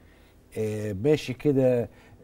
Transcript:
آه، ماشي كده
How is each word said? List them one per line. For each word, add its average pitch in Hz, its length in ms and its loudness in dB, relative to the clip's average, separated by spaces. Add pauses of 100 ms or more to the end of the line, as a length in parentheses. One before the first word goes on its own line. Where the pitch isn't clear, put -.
(580)
آه، 107 340 -4
ماشي 131 400 0
كده 127 560 2 (360)